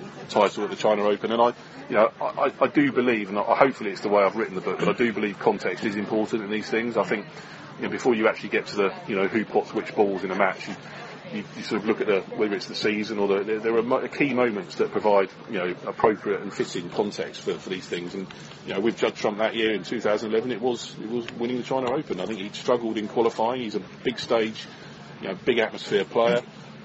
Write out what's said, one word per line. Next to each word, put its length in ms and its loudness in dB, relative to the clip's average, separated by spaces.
title 340 4
at 80 -2
the 40 -6
China 280 2
Open. 280 2
And 100 4
I, 60 8
you 60 0
know, 240 6
I, 60 -2
I, 260 0
I 60 6
do 240 4
believe, 380 2
and 80 -2
I, 180 4
hopefully 360 4
it's 100 -8
the 80 -2
way 140 8
I've 120 4
written 200 -2
the 60 -2
book, 180 -2
but 100 4
I 40 2
do 200 2
believe 260 -2
context 460 0
is 100 0
important 480 0
in 60 -8
these 200 -4
things. 280 0
I 60 4
think, 220 -2
you 60 -6
know, 60 -2
before 240 2
you 140 4
actually 220 0
get 180 0
to 80 -10
the, 180 2
you 80 -2
know, 120 2
who 180 2
pots 280 0
which 220 -4
balls 280 2
in 80 -4
a 40 -2
match, 320 2
you, 80 -8
you, 100 -6
you 80 -10
sort 180 -2
of 60 -4
look 140 2
at 60 0
the, 120 4
whether 200 0
it's 120 -6
the 80 -10
season 420 0
or 100 2
the, 160 4
there, 160 -2
there 180 2
are 40 6
mo-, 260 2
key 260 0
moments 420 0
that 160 0
provide, 380 4
you 100 -4
know, 160 -2
appropriate 560 2
and 120 -8
fitting 360 -4
context 520 -4
for, 120 -2
for 160 -8
these 160 -6
things. 300 -6
And, 120 -6
you 60 -6
know, 80 0
with 160 2
Judd 180 0
Trump 220 -2
that 180 0
year 180 2
in 100 -2
two 180 -6
thousand 300 0
eleven, 200 0
it 100 -4
was, 400 -2
it 80 -8
was 240 -2
winning 240 -4
the 60 -4
China 300 -2
Open. 260 -4
I 60 -2
think 140 -6
he'd 160 -10
struggled 420 0
in 100 -2
qualifying. 540 0
He's 140 -6
a 60 -2
big 160 -2
stage, 460 0
you 80 -6
know, 60 -4
big 140 4
atmosphere 440 2
player. 380 4